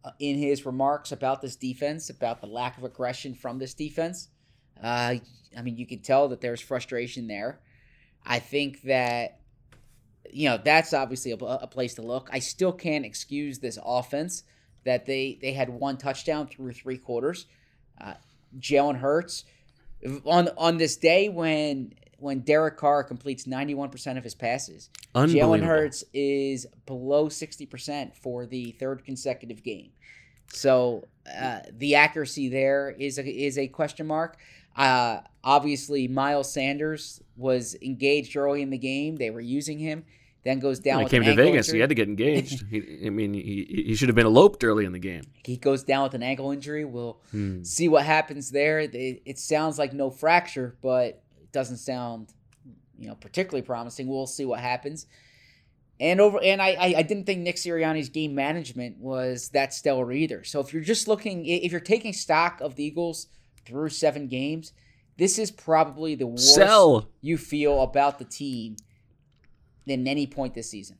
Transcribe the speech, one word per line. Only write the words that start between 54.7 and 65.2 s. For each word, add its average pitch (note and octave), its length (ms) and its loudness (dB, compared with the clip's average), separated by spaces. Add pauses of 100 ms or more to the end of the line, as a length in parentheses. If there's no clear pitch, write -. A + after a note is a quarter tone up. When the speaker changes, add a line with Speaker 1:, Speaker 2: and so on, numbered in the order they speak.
Speaker 1:
And F3+ 240 4
over, G#3 200 6
and G3 200 6
I, F#3+ 80 4
I, F3+ 280 2
I E3 40 4
didn't F#3+ 240 -2
think F#3+ 160 -2
Nick F3 140 -2
Sirianni's D#3+ 520 -2
game D3+ 260 -4
management B2 640 -4
was B2+ 520 -6
that C3+ 240 0
stellar B2+ 360 0
either. C3+ 340 -2
So D3 160 -4
if B2+ 120 -8
you're D#3+ 100 -4
just G#3+ 240 0
looking, G3+ 340 0
i-, E3 240 0
if F3 60 -2
you're E3+ 120 -4
taking G#3+ 320 0
stock E3+ 480 2
of C3+ 140 -8
the D3 80 -4
Eagles D#3+ 420 -6 (400)
through D3 240 -4
seven D3 360 0
games, C#3+ 460 -6 (460)
this F#3+ 200 2